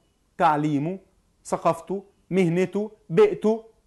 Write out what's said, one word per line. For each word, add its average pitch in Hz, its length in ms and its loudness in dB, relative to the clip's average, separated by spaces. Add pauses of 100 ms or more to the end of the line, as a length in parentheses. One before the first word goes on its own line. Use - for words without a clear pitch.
(380)
تعليمه، 151 600 0 (460)
ثقافته، 180 600 -4 (260)
مهنته، 185 600 0 (180)
بيئته، 208 540 2 (220)